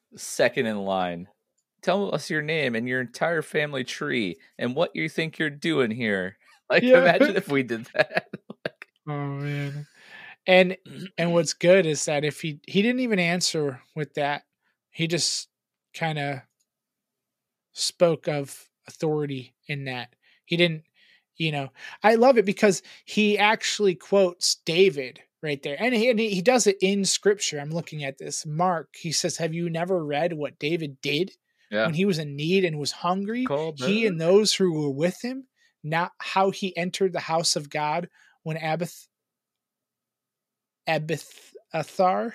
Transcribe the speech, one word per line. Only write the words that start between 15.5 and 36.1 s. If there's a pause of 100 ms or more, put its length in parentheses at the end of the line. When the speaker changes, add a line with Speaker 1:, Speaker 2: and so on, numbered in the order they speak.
Speaker 2:
kinda (1300)
spoke
of (200)
authority (140)
in
that. (280)
He
didn't, (540)
you
know, (320)
I
love
it
because (220)
he
actually
quotes (100)
David (220)
right
there.
And
he,
and
he,
he
does
it
in
scripture.
I'm
looking
at
this.
Mark,
he
says,
"Have
you
never
read
what
David
did (400)
Speaker 1:
Yeah.
Speaker 2:
when
he
was
in
need
and
was
hungry?
Speaker 1:
Call
Speaker 2:
He
and
Speaker 1:
back.
Speaker 2:
those
who
were
with
him, (380)
not